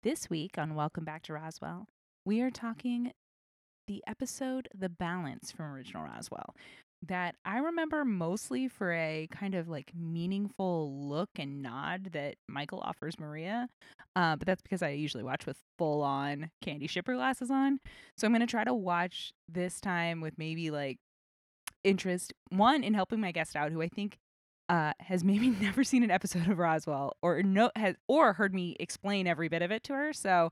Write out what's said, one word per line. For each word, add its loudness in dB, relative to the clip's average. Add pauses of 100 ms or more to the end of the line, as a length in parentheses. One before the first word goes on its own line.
This -2
week -4
on -2
Welcome -2
Back -8
to -8
Roswell, -10 (380)
we 2
are 2
talking -4 (760)
the -8
episode -6
The -4
Balance -6
from -8
Original -10
Roswell -12 (520)
that -4 (120)
I -2
remember 0
mostly 0
for -2
a -2
kind -4
of, -2
like, -8
meaningful -2
look -2
and -6
nod -6
that -4 (120)
Michael -8
offers -6
Maria. -6 (460)
Uh, 4
but -4
that's 0
because -4
I 0
usually -4
watch -4
with -8 (220)
full-on 0 (120)
Candy -6
Shipper -2
glasses 0
on. 4 (400)
So 0
I'm 6
gonna 4
try 0
to 0
watch -2 (160)
this -4
time 0
with -6
maybe, -4
like, -4 (840)
interest, 2 (160)
one, 6
in 4
helping 2
my -2
guest -2
out, 0
who -2
I 0
think, -6 (500)
uh, 4
has 0
maybe 6
<laughs> 2
never 2
seen 6
an 4
episode 2
of 2
Roswell 0
or 4
no-, 6
has, 0 (120)
or 8
heard 2
me -2
explain -2
every 2
bit 0
of 0
it -4
to -4
her. 0
So 4